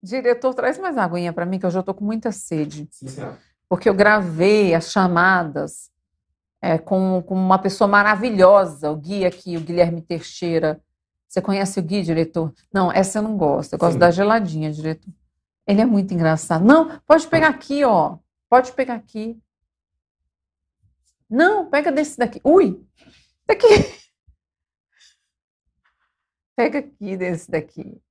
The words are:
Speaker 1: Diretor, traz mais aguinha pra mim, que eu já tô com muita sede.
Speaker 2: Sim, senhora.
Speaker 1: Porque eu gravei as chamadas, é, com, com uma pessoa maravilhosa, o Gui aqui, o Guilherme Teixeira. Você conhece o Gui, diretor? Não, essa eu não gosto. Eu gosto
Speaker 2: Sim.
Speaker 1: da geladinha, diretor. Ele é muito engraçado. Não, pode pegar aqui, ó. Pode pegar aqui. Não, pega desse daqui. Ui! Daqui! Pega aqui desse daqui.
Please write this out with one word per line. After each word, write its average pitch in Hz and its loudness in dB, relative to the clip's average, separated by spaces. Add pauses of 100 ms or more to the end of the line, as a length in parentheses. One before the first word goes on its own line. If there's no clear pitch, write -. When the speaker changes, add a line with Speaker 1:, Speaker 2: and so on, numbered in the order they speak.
Speaker 1:
Diretor, 240 -2
traz 262 -2
mais 359 -6
aguinha 175 -2
pra 170 -6
mim, 185 -4
que 190 -6
eu 180 0
já 185 -4
tô 190 -6
com 202 -8
muita 220 -4
sede. 151 -8
Speaker 2:
Sim, 131 -16
senhora. 131 -14 (300)
Speaker 1:
Porque 185 0
eu 202 2
gravei 196 2
as 165 -2
chamadas, 175 0 (680)
é, 165 0
com, 185 -2
com 190 -6
uma 190 4
pessoa 196 0
maravilhosa, 196 4
o 156 -4
Gui 185 -6
aqui, 175 -6
o 165 -8
Guilherme 170 -2
Teixeira. 165 -6 (460)
Você - -4
conhece 196 -2
o 185 -4
Gui, 185 -4
diretor? 160 -4 (180)
Não, 185 2
essa 190 0
eu - -2
não 214 -4
gosto. 147 -2
Eu - -8
gosto 170 2
Speaker 2:
Sim. - -4
Speaker 1:
da 175 6
geladinha, 175 -2
diretor. 156 -10 (560)
Ele 202 2
é 226 4
muito 202 0
engraçado. 160 0
Não, 320 4
pode 320 4
pegar 320 2
aqui, 285 -4
ó. 180 0 (320)
Pode 254 4
pegar 254 -6
aqui. 226 -12 (1900)
Não, 349 2
pega 294 0
desse 294 -4
daqui. 240 -4
Ui! 294 4 (640)
Daqui! 453 2 (3000)
Pega 285 0
aqui 190 -10
desse 180 -6
daqui. - -10 (120)